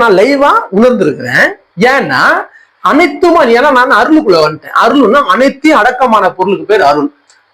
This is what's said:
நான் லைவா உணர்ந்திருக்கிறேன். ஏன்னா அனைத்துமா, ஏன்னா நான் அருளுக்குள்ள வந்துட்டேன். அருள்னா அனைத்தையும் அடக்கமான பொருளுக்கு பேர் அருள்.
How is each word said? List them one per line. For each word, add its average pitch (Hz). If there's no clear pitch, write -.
நான் 214
லைவா 277
உணர்ந்திருக்கிறேன். 160
ஏன்னா 160
அனைத்துமா, 320
ஏன்னா 262
நான் 262
அருளுக்குள்ள 262
வந்துட்டேன். -
அருள்னா 262
அனைத்தையும் 269
அடக்கமான 233
பொருளுக்கு 180
பேர் 202
அருள். 147